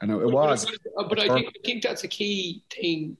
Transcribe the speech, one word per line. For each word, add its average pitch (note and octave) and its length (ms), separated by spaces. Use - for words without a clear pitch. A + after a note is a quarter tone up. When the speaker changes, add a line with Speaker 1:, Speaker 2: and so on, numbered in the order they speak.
Speaker 1:
and G#2 100
it G#2+ 80
Speaker 2:
But, A#2 140
Speaker 1:
was. C#3 340
Speaker 2:
but, G3 120
but G#3+ 120
I G#3 80
think, A#3 200
I - 160
think A#3+ 200
that's - 180
a - 60
key G3 600
thing. D#3+ 520